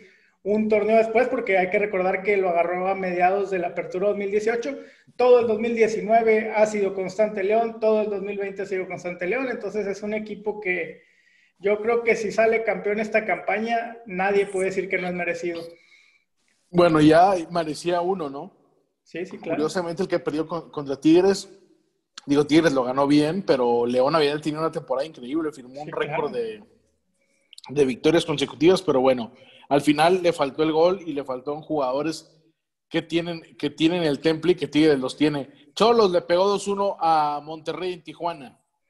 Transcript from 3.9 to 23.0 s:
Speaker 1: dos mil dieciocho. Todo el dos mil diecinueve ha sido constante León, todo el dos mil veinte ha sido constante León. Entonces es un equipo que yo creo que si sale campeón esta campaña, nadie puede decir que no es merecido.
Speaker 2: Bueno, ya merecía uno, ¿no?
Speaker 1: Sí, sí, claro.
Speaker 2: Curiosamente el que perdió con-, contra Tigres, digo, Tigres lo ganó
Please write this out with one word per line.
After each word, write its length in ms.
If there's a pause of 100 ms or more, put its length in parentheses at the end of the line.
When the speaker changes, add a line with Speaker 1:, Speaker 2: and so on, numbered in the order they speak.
Speaker 1:
dos 80
mil 120
dieciocho. 480 (380)
Todo 240
el 80
dos 140
mil 160
diecinueve 760
ha 140
sido 280
constante 500
León, 340
todo 240
el 80
dos 120
mil 160
veinte 240
ha 40
sido 220
constante 400
León. 200
Entonces 380
es 160
un 120
equipo 440
que 440 (580)
yo 200
creo 220
que 140
si 160
sale 320
campeón 340
esta 260
campaña, 800
nadie 420
puede 240
decir 180
que 100
no 80
es 80
merecido. 460 (1120)
Speaker 2:
Bueno, 300
ya 340 (180)
merecía 480
uno, 280
¿no? 240 (520)
Speaker 1:
Sí, 200
sí, 140
claro. 200
Speaker 2:
Curiosamente 440
el 60
que 100
perdió 300
con-, 240
contra 280
Tigres, 560 (680)
digo, 220
Tigres 240
lo 100
ganó 240